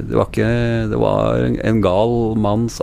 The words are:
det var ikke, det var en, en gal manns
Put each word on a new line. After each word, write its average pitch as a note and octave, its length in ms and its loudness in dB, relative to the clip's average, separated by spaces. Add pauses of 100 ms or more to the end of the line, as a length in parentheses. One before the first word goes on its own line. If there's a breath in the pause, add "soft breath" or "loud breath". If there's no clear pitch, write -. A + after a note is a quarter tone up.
det A2+ 80 -2
var - 140 2
ikke, A2 220 0 (400)
det A#2 80 0
var A2 440 2
en, B2 160 0
en A2 240 0
gal G#2+ 320 2 (240)
manns G#2+ 420 -2